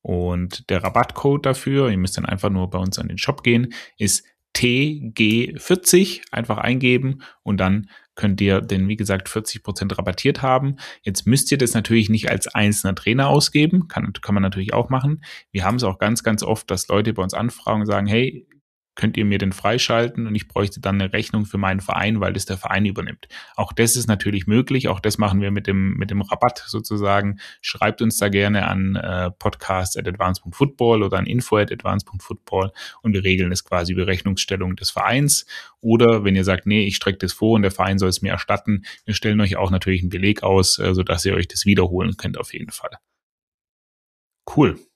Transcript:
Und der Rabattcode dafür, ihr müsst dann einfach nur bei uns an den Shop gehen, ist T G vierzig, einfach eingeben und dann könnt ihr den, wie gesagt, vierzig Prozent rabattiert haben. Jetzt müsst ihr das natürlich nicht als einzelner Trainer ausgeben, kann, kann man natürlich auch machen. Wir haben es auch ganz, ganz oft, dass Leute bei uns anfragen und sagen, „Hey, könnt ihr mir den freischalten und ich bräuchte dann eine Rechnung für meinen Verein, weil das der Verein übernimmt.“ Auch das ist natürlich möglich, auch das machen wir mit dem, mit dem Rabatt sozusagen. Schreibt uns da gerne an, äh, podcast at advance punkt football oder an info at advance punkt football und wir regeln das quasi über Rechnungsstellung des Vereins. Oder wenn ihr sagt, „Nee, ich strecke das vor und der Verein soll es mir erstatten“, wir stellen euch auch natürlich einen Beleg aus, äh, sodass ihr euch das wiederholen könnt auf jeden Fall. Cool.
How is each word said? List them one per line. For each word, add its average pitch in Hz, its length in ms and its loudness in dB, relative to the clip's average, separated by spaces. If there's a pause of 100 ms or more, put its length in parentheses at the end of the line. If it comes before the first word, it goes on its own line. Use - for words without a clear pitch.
Und 90 680 -4
der 90 120 0
Rabattcode 123 640 0
dafür, 135 460 0
ihr 98 80 0
müsst 92 180 -2
dann - 80 -6
einfach 107 260 -2
nur 92 200 -2
bei 92 80 -4
uns 92 200 -4
an - 100 -6
den 87 100 -8
Shop - 240 -2
gehen, 120 320 2 (240)
ist - 260 -2 (300)
T 131 580 0
G 113 460 2
vierzig, - 720 2
einfach 113 280 -4
eingeben 127 640 2 (200)
und 101 160 0
dann 98 320 2 (240)
könnt 101 260 0
ihr 98 200 4
den, 101 260 0
wie 104 80 0
gesagt, 101 340 -2
vierzig - 360 -6
Prozent 98 340 -6
rabattiert 98 440 -2
haben. 135 340 0 (260)
Jetzt - 240 -4
müsst 127 240 2
ihr 139 80 2
das 123 160 2
natürlich 113 340 2
nicht 110 220 0
als - 160 -2
einzelner 104 480 2
Trainer 131 340 0
ausgeben, 151 600 4
kann, - 240 -4
kann - 220 -4
man 98 100 2
natürlich 98 280 -2
auch 120 180 0
machen. 139 340 -2 (260)
Wir 92 140 -4
haben 101 100 2
es 123 80 -2
auch 95 160 -2
ganz, 110 240 0
ganz 107 220 0
oft, - 260 -2
dass 95 160 -2
Leute 107 280 0
bei 98 100 -2
uns 95 100 -4
anfragen 107 460 -2
und 104 80 -2
sagen, 101 180 0
„Hey, 117 400 -2 (500)
könnt - 200 -2
ihr 107 80 0
mir 101 140 2
den 98 120 0
freischalten 117 760 0
und 107 80 -2
ich 107 100 -4
bräuchte - 340 -4
dann 98 200 0
eine 95 120 -2
Rechnung 107 340 -2
für 98 120 -4
meinen 95 220 0
Verein, 95 400 0
weil 92 120 0
das 95 120 -4
der 95 120 -6
Verein 98 300 0
übernimmt.“ 95 400 -6 (300)
Auch 101 160 -4
das 117 240 2
ist 117 100 -2
natürlich 101 400 0
möglich, 123 400 2
auch 92 140 -2
das 107 180 -2
machen 101 220 2
wir 101 100 -2
mit 101 160 -4
dem, 95 280 0
mit 98 180 -2
dem 101 100 -2
Rabatt - 460 -2
sozusagen. 101 720 -2 (200)
Schreibt - 420 -2
uns 113 160 0
da 101 100 2
gerne 101 400 2
an, 95 260 0
äh, 90 380 -4
podcast - 640 -4
at - 80 -6
advance 92 340 -2
punkt 87 160 -16
football 117 460 2
oder 98 160 0
an 95 80 0
info 120 300 0
at 104 160 2
advance 98 340 -4
punkt 98 160 -12
football 98 480 -4 (320)
und 107 120 2
wir 95 100 0
regeln 92 260 2
das 90 140 -4
quasi 90 300 -2
über 90 120 0
Rechnungsstellung 95 720 -2
des - 140 -6
Vereins. 120 540 0 (360)
Oder 113 420 6
wenn 98 140 4
ihr 95 80 4
sagt, 92 200 0
„Nee, 104 220 4
ich 98 80 -2
strecke - 240 -2
das 92 140 -2
vor 110 240 2
und 104 60 4
der 95 100 2
Verein 95 260 0
soll 95 120 2
es 92 120 -2
mir 98 80 -2
erstatten“, 101 540 -2 (220)
wir 107 80 -2
stellen 107 260 0
euch 98 160 2
auch 92 160 0
natürlich 92 300 0
einen 90 80 -2
Beleg 98 340 0
aus, 95 340 4
äh, 98 160 0
sodass 92 300 0
ihr 95 100 2
euch 90 140 -2
das - 180 -4
wiederholen 92 500 0
könnt - 220 -8
auf - 160 -10
jeden - 160 -14
Fall. - 220 -14 (1600)
Cool. 117 220 4 (180)